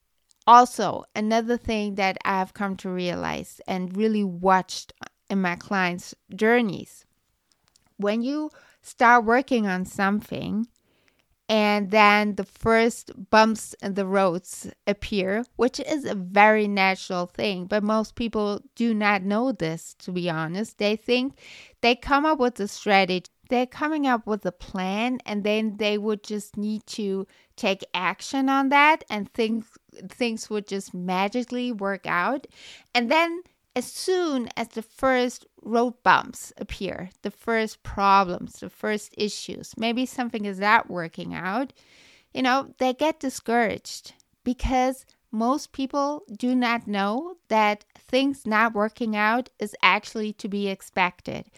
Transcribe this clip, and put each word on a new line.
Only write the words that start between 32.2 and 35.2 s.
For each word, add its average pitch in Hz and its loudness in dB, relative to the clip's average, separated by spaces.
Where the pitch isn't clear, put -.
And 240 0
then 339 2
as 247 -4
soon 330 -2
as 226 -6
the 226 -8
first 254 0